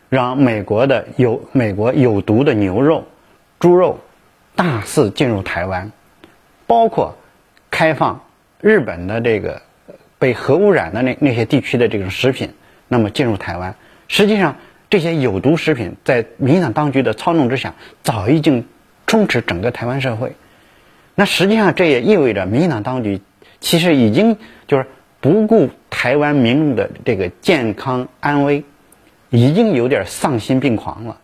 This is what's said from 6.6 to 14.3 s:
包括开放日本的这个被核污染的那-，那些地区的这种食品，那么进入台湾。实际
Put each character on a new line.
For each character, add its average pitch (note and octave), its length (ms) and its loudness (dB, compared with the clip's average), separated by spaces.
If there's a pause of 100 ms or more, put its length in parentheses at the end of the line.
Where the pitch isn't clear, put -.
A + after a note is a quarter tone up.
包 A#3 220 2
括 F#2+ 280 -4 (540)
开 D#3+ 240 0
放 B2+ 300 -4 (360)
日 G#3+ 200 4
本 F2+ 260 -8
的 A2 140 -4
这 A2+ 200 0
个 F2+ 220 -8 (560)
被 B2+ 160 0
核 C#3 220 0
污 G3+ 140 4
染 F#2 220 0
的 A#2 100 -2
那-， B2+ 180 -2
那 C#3 140 2
些 A2+ 100 0
地 C3 160 0
区 - 180 -4
的 A#2+ 100 2
这 A2 100 -4
种 F#2+ 120 -6
食 B2+ 220 0
品， G2 200 -10 (360)
那 B2 100 0
么 G#2 120 0
进 C#3 160 -2
入 G#2+ 100 -2
台 F2 220 -10
湾。 F#2 180 -10 (320)
实 G#3 180 2
际 G#3+ 100 2